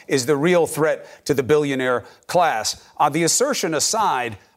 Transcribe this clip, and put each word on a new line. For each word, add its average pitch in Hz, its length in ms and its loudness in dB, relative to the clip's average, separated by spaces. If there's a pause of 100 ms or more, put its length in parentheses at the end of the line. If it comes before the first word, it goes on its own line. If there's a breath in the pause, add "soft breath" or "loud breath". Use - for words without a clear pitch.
is 135 160 0
the 147 120 0
real 165 300 2
threat 147 380 -2 (220 loud breath)
to 147 80 2
the 131 80 0
billionaire 131 640 0 (240 loud breath)
class." 147 480 0 (220 loud breath)
Uh, 151 100 4
the 160 160 -2
assertion 233 500 0
aside, 135 640 -2 (180 soft breath)